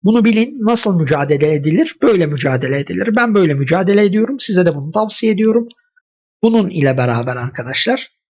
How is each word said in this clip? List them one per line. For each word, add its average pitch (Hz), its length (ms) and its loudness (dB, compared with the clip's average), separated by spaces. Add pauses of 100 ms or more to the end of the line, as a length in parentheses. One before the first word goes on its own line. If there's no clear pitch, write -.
Bunu 220 220 2
bilin, 233 360 0
nasıl 214 400 0
mücadele 147 540 0
edilir? 160 480 0
Böyle 202 240 2
mücadele 139 540 -2
edilir. 196 360 -4
Ben 240 180 0
böyle 175 200 4
mücadele 180 500 2
ediyorum. 214 360 0
Size 180 260 2
de 156 80 2
bunu 143 160 -8
tavsiye 214 420 -2
ediyorum. 220 360 2 (760)
Bunun 226 280 2
ile 139 260 0
beraber 123 400 -2
arkadaşlar, 131 760 -6 (300)